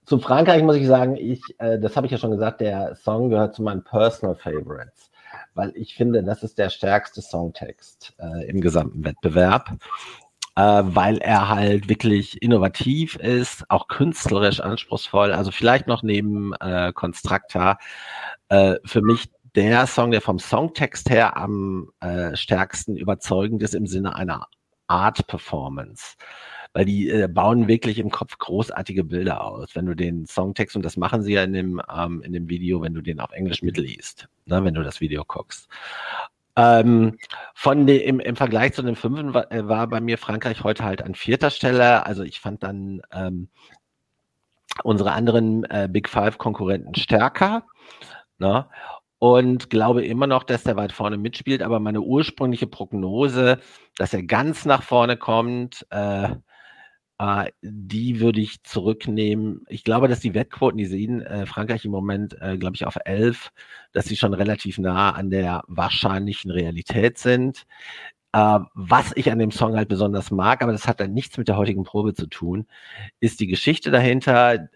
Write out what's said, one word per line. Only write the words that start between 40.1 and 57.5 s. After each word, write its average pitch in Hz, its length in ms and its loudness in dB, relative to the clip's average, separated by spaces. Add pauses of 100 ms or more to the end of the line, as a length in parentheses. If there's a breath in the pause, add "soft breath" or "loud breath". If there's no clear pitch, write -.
Frankreich - 460 -6
heute 107 200 0
halt 98 180 -4
an 95 140 -10
vierter 127 360 0
Stelle. 123 540 4
Also 98 180 -6
ich - 180 -12
fand 104 220 -10
dann, 98 380 -10 (120)
ähm, 92 360 -6 (1300 soft breath)
unsere 104 280 2
anderen, 113 540 2
äh, 98 240 -4
Big 104 200 -2
Five-Konkurrenten 101 840 -2
stärker, 190 680 2 (760 loud breath)
ne? 101 280 0 (520 loud breath)
Und 123 500 6
glaube 117 360 2
immer 127 220 0
noch, 131 160 2
dass 120 200 -2
der 110 140 0
weit 101 160 -4
vorne 104 240 -4
mitspielt. 120 460 -4
Aber 113 160 0
meine 107 220 -2
ursprüngliche 131 680 -2
Prognose, 123 920 0 (380 soft breath)
dass - 160 -2
er 92 100 -4
ganz 123 420 -2
nach 135 180 4
vorne 120 340 2
kommt, 120 760 -2
äh, 101 440 -4 (840 soft breath)
äh, 101 320 -2 (100)